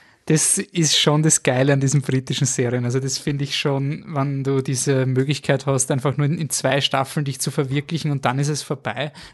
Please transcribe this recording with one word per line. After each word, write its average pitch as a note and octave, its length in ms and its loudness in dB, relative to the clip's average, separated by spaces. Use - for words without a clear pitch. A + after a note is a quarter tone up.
das - 320 2
ist E3+ 400 0
schon D3+ 240 4
das D#3 220 2
Geile C3+ 280 4
an C#3 60 4
diesen C3+ 240 2
britischen C3 420 -2
Serien. B2 400 0
Also A#2+ 140 0
das C3+ 200 -4
finde C#3+ 260 -2
ich C#3 120 -6
schon, C#3 520 -2
wenn C#3 340 -2
du C3+ 180 2
diese C3 460 0
Möglichkeit C3+ 600 0
hast, C#3 260 0
einfach C3+ 240 0
nur D3 100 2
in, D#3+ 100 0
in D#3+ 140 -4
zwei C#3 300 0
Staffeln C3+ 460 0
dich C#3 120 -6
zu C#3 140 -4
verwirklichen C#3+ 580 -2
und C#3 140 -2
dann C3 160 0
ist C#3+ 80 0
es D3 160 -2
vorbei. C3 480 -6